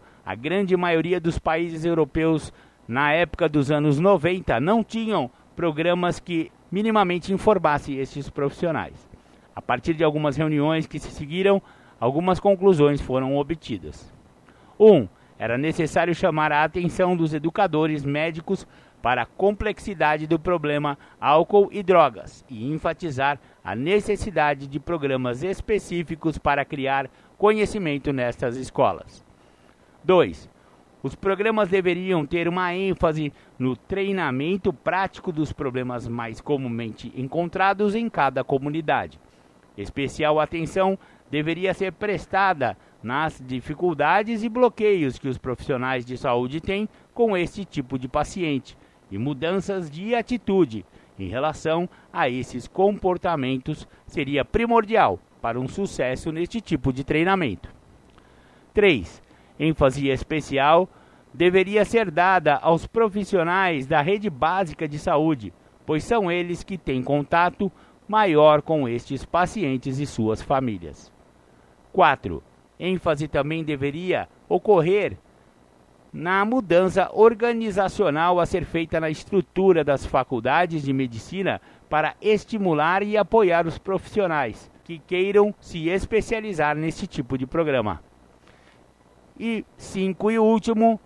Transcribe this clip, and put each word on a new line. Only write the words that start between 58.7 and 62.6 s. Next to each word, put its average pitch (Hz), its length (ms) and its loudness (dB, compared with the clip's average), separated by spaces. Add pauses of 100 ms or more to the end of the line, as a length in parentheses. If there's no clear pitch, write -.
Três, 165 480 2 (380)
ênfase 143 480 2
especial 143 800 2 (460)
deveria 185 500 4
ser 226 260 0
dada 165 460 4
aos 160 320 2